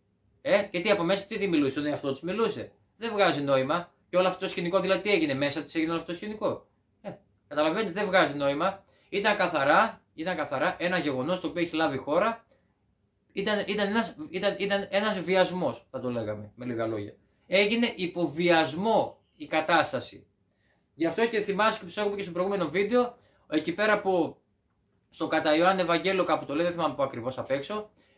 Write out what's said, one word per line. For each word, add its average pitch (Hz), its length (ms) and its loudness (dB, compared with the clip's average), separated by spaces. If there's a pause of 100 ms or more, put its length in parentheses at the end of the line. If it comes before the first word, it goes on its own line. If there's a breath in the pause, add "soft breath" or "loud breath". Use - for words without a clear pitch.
(420)
Ε, 202 300 2
γιατί 180 200 0
από 170 120 2
μέσα 190 220 0
τι 220 120 -8
τη 190 100 -2
μιλούσε, 147 280 2
τον 147 100 -2
εαυτό 143 260 -4
της 127 100 -6
μιλούσε. - 500 -2 (260)
Δεν 220 140 -6
βγάζει 180 300 2
νόημα. 139 520 0 (160)
Και 175 80 0
όλο 185 100 4
αυτό 180 120 -2
το 190 80 -4
σκηνικό, 185 320 0
δηλαδή, 185 220 2
τι 208 100 -2
έγινε 160 220 2
μέσα 143 300 -2
της, - 120 -10
έγινε 160 160 0
όλο 165 80 -2
αυτό 165 120 -10
το 170 60 -8
σκηνικό. 214 500 -6 (340)
Ε, 202 100 -12 (360)
καταλαβαίνετε, 160 440 0
δεν 196 140 -2
βγάζει 175 280 4
νόημα. 143 500 -2 (260 soft breath)
Ήταν 202 280 0
καθαρά, 175 640 4 (120)
ήταν 170 220 -4
καθαρά 147 440 -2
ένα 175 180 0
γεγονός 139 420 -2
το 165 80 -4
οποίο 170 140 -4
έχει 165 140 -4
λάβει 156 200 0
η 123 40 -4
χώρα. 208 460 0 (880)
Ήταν, 202 340 -2
ήταν 208 200 -2
ένας, 220 280 -2 (140)
ήταν, 190 300 -2
ήταν 196 300 0
ένας 202 300 0
βιασμός, 175 720 0
θα 135 80 -8
το 123 100 -4
λέγαμε, 107 460 -6
με 123 100 -12
λίγα 113 200 -4
λόγια. 107 300 -6 (320)
Έγινε 208 480 2
υποβιασμό 170 1200 0 (160)
η 147 120 -14
κατάσταση. 156 800 0 (680)
Γι' 156 120 -2
αυτό 220 220 0
και 220 140 0
θυμάσαι 202 360 0
και - 60 -14
που 180 60 -12
σας 208 140 -4
έχω 202 60 0
πει 202 80 -6
και 196 60 -6
στο 170 80 -10
προηγούμενο 180 380 -2
βίντεο, 208 480 0 (320 soft breath)
εκεί 156 220 -2
πέρα 208 300 2
που 175 360 0 (720)
στο - 180 -6
κατά 156 280 2
Ιωάννη 185 260 4
Ευαγγέλιο 170 420 2
κάπου 156 220 0
το 143 100 -4
λέει, 165 100 0
δεν 175 80 -2
θυμάμαι 156 220 -2
πού 139 80 0
ακριβώς 127 340 -6
απ' 120 140 -4
έξω, 208 380 -4 (280 soft breath)